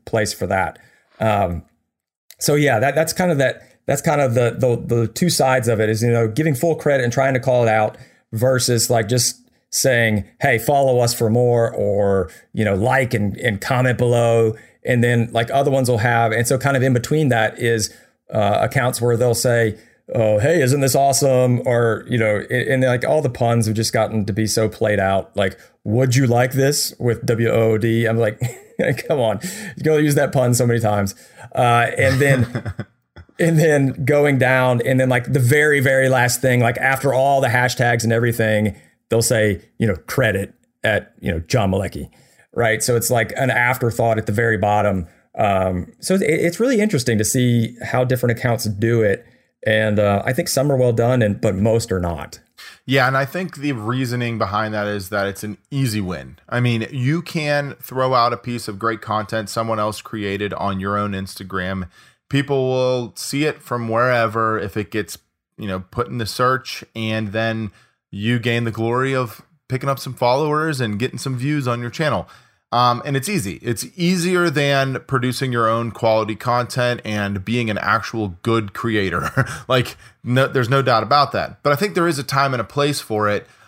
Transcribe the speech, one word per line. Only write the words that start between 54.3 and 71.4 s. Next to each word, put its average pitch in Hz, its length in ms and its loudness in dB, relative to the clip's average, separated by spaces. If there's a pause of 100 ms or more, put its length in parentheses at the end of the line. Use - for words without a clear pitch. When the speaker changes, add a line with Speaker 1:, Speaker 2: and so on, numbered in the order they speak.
Speaker 2:
behind 107 360 -2
that 104 120 -2
is 101 220 -6
that 101 180 -2
it's 98 180 -8
an 104 140 -10 (120)
easy 123 300 -2
win. 76 380 -8 (100)
I 120 120 -2
mean, 117 300 0
you 143 320 -2
can 147 580 -4
throw 131 340 -2
out 120 180 4
a 113 40 -4
piece 117 320 -8
of 101 100 -8
great 113 220 -2
content 107 480 -4
someone 113 300 -4
else 107 240 -4
created 101 520 -4
on 98 260 -4
your 101 180 -2
own 101 140 -2
Instagram. 95 760 -6 (400)
People 135 400 0
will 127 480 0
see 143 280 -4
it 147 180 -4
from 120 260 -6
wherever 113 720 0
if 98 180 -6
it 104 140 -6
gets, - 280 -6 (380)
you 110 120 -12
know, 92 120 -4
put - 280 -6
in 127 100 -8
the 110 80 -4
search, 127 580 -2 (100)
and 110 340 -4
then 110 420 -4 (400)
you 110 280 -2
gain 117 260 -2
the 113 60 -4
glory 120 440 -2
of 127 280 -6 (260)
picking 131 200 -6
up 135 100 -2
some 131 160 -12
followers 147 640 0
and 104 180 -2
getting 127 200 -4
some 131 180 -6
views 135 320 -2